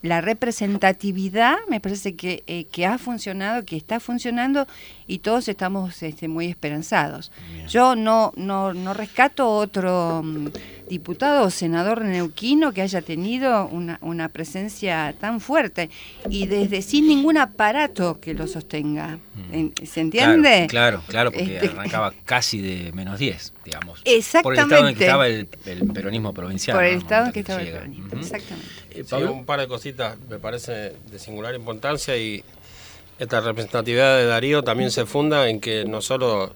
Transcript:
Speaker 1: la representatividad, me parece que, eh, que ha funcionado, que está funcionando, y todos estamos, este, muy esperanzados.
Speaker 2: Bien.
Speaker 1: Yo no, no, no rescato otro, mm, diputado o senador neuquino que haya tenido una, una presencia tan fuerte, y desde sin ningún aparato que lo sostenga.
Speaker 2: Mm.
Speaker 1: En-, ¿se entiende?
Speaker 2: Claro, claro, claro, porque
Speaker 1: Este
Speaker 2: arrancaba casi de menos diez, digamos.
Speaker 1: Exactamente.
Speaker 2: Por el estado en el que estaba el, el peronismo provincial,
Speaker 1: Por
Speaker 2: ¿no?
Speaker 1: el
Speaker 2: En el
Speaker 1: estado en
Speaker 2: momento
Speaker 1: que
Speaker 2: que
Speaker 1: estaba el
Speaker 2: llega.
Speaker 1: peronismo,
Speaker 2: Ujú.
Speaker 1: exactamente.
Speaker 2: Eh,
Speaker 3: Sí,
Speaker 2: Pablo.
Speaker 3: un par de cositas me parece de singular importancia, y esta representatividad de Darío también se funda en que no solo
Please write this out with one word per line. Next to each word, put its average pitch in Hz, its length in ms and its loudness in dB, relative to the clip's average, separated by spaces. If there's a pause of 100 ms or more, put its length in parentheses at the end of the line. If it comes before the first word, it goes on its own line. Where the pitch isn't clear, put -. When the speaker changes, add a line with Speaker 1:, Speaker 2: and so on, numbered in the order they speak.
Speaker 1:
la 170 200 0
representatividad, 202 1300 0 (140)
me 226 100 -2
parece 202 360 -6
que, 175 320 -8
eh, 170 240 -8
que 175 140 -2
ha 220 120 2
funcionado, 214 640 -6
que 165 140 -8
está 220 220 -4
funcionando, 247 680 -2 (400)
y 185 120 -6
todos 233 280 0
estamos, 190 540 -4
este, 156 260 -8
muy 165 200 -4
esperanzados. 151 840 -2 (220)
Speaker 2:
Bien. 160 140 -14
Speaker 1:
Yo 247 280 6
no, 220 400 2
no, 190 380 -2
no 185 200 -6
rescato 247 540 2
otro, 185 760 0
mm, 156 240 -4 (420)
diputado 226 560 2
o 185 40 4
senador 180 540 0
neuquino 208 680 2
que 190 100 -4
haya 190 200 -2
tenido 208 680 0
una, 170 340 -6
una 165 280 -6
presencia 175 920 -4
tan 220 220 -4
fuerte, 220 480 0 (400)
y 196 160 -2
desde 196 360 0
sin 302 260 4
ningún 302 300 6
aparato 214 840 0
que 160 140 -8
lo 156 140 -6
sostenga. 156 680 -6 (320)
Speaker 2:
Mm. - 40 -10
Speaker 1:
En-, 156 200 -2 (140)
¿se - 140 -4
entiende? 233 680 6
Speaker 2:
Claro, 120 380 4
claro, 113 240 2
claro, - 0 -
porque 180 240 -4
Speaker 1:
Este 196 140 0
Speaker 2:
arrancaba 104 440 -4 (120)
casi 120 360 0
de 90 320 -6
menos 95 260 -8
diez, 107 340 -6 (100)
digamos. - 420 -12
Speaker 1:
Exactamente. 247 380 4
Speaker 2:
Por 269 100 2
el 262 60 4
estado 170 220 8
en 143 60 6
el 123 100 0
que - 80 4
estaba 139 220 6
el, 107 200 -2 (180)
el 92 280 -4
peronismo 98 400 -4
provincial, 92 420 -4
Speaker 1:
Por 185 80 4
Speaker 2:
¿no? 175 60 6
Speaker 1:
el 180 40 2
Speaker 2:
En 180 60 0
el 180 40 -10
Speaker 1:
estado 214 180 2
en 240 60 0
Speaker 2:
momento 233 60 -4
Speaker 1:
que - 0 -
Speaker 2:
que 208 60 -6
Speaker 1:
estaba 190 220 -6
el 170 40 -8
Speaker 2:
llega. 165 140 -10
Speaker 1:
peronismo, 185 280 -14
Speaker 2:
Ujú. - 120 -10
Speaker 1:
exactamente. 180 500 -12
Speaker 2:
Eh, - 120 -20 (140)
Speaker 3:
Sí, - 140 -12
Speaker 2:
Pablo. 156 240 -2
Speaker 3:
un 127 120 -12
par 143 140 -2
de 131 80 -2
cositas 123 500 -8 (120)
me 107 100 -10
parece 120 320 -8 (400)
de 101 80 -18
singular 110 340 -10
importancia, 123 640 -4
y 107 260 -6 (760)
esta 117 220 0
representatividad 117 760 2
de 123 80 4
Darío 131 380 2
también 123 280 0
se 117 140 0
funda 143 440 2
en 110 100 -2
que 110 240 -2
no 107 180 -4
solo 117 540 0